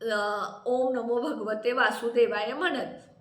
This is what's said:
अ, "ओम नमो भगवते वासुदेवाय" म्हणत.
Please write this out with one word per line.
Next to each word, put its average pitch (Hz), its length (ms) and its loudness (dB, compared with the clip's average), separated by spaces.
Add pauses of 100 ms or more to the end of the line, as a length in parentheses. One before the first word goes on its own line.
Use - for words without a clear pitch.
अ, 208 440 -2 (200)
"ओम 254 280 2
नमो 240 280 0
भगवते 220 500 -2
वासुदेवाय" 233 800 2
म्हणत. 285 400 -2 (280)